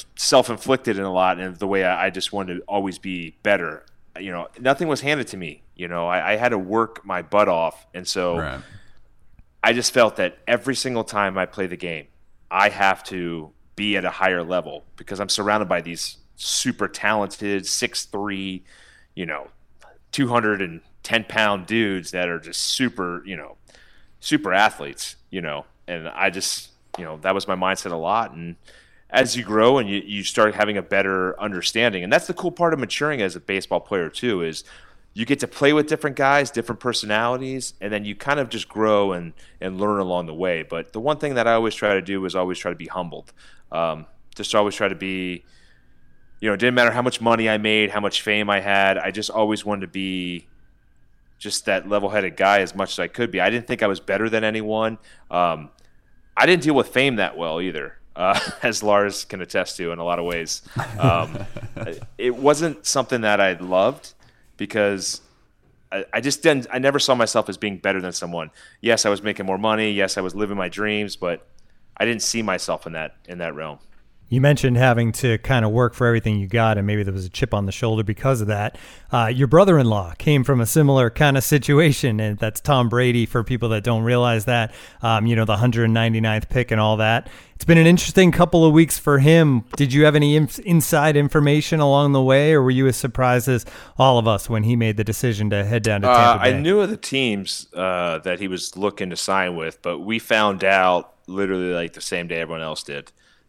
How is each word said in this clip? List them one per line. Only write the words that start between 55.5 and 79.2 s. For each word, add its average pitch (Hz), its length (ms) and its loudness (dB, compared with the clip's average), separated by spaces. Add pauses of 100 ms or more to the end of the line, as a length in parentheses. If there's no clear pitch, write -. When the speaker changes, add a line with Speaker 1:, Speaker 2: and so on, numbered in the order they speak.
Speaker 1:
I 117 100 4
didn't 170 160 4
deal 147 120 2
with 123 140 2
fame 131 280 0
that 82 200 -2
well 82 240 -4
either, 78 380 -8 (180)
uh, 92 220 2 (120)
<laughs> - 120 -14
as 117 200 -2
Lars 101 420 2
can 98 160 -12
attest 90 380 -6
to 85 140 -6
in 85 60 -10
a 85 60 -8
lot 87 140 -2
of 85 60 -4
ways. 85 380 -6 (360)
Um, 82 400 0 (400)
Speaker 3:
<laughs> - 400 -12
Speaker 1:
it 123 180 -2
wasn't 147 500 0
something 127 360 -2
that 104 180 4
I 95 140 4
loved 92 600 0 (420)
because 101 640 -2 (720)
I, 95 200 -6
I 113 80 -2
just 135 220 -4
didn't, 143 300 2
I 127 60 -2
never 139 200 2
saw 135 160 2
myself 117 340 2
as 95 80 -6
being 98 220 -6
better 95 220 0
than 90 120 -6
someone. 85 380 -8 (300)
Yes, 113 260 2
I 104 40 2
was 101 120 -2
making 101 240 -6
more 95 120 -2
money. 110 340 0
Yes, 101 260 -2
I - 20 -2
was 92 140 -4
living 101 220 -4
my 92 120 -4
dreams, 104 480 -4
but 87 300 -6 (500)
I - 80 -2
didn't 113 180 -2
see 113 200 -4
myself 90 440 -4
in 82 80 -12
that, 78 220 -10 (120)
in 87 100 -14
that 82 160 -8
realm. 76 240 -12 (520)
Speaker 4:
You 127 120 2
mentioned 135 340 4
having 117 360 4
to 113 260 0
kind 123 260 0
of 107 60 2
work 117 240 2
for 127 120 0
everything 113 320 2
you 98 80 -2
got, 110 300 2
and 101 100 0
maybe 104 160 0
there 95 120 -4
was 95 100 -6
a 90 60 -10
chip - 240 -2
on 101 100 0
the 95 80 -4
shoulder 110 300 -2
because 110 400 0
of 104 60 -4
that. 104 280 -2 (340)
Uh, 117 240 2